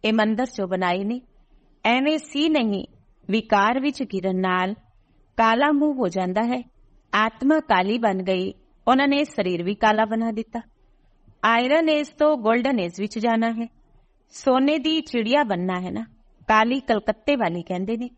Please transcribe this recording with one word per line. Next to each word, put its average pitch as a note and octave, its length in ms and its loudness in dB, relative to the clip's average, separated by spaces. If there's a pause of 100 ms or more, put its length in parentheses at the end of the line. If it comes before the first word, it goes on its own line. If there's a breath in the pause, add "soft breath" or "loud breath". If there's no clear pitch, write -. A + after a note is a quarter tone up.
ਇਹ A3 80 0
ਮੰਦਿਰ A3 320 0
ਜੋ G3+ 220 -8
ਬਣਾਏ F#3 360 -2
ਨੇ, A#3+ 180 -6 (640)
ਐਵੇਂ C4+ 320 2
ਸੀ D4+ 320 -4
ਨਹੀਂ, A3 360 0 (440)
ਵਿਕਾਰ A3 500 0
ਵਿੱਚ C4+ 240 -4
ਗਿਰਨ F#3+ 360 -4
ਨਾਲ F#3 340 -2 (640)
ਕਾਲਾ A#3 340 2
ਮੂੰਹ D4 240 2
ਹੋ A#3+ 120 -2
ਜਾਂਦਾ F#3 360 -2
ਹੈ। B3 200 -4 (520)
ਆਤਮਾ A3+ 440 2
ਕਾਲੀ G3+ 380 0
ਬਣ F#3+ 260 0
ਗਈ, F#3+ 300 -2 (340)
ਉਹਨਾਂ C4 200 4
ਨੇ C#4 160 2
ਸਰੀਰ F3+ 400 -4
ਵੀ G3+ 120 -2
ਕਾਲਾ A3 300 2
ਬਣਾ A3+ 260 -4
ਦਿੱਤਾ। A3+ 300 -10 (840)
ਆਇਰਨ B3+ 440 4
ਏਜ D4+ 200 0
ਤੋਂ D4+ 280 2
ਗੋਲਡਨ A#3 420 2
ਏਜ F3 220 -4
ਵਿੱਚ G#3+ 180 -6
ਜਾਣਾ A3+ 320 0
ਹੈ, A#3 160 -8 (640)
ਸੋਨੇ C#4 480 2
ਦੀ D#4 240 0
ਚਿੜੀਆ B3 420 0
ਬਣਨਾ F#3 380 -2
ਹੈ F3+ 100 -8
ਨਾ। A3 140 -8 (420)
ਕਾਲੀ A3+ 320 2
ਕਲਕੱਤੇ A3 560 -2
ਵਾਲੀ F3 260 -2
ਕਹਿੰਦੇ F#3+ 360 -6
ਨੇ B3 200 -10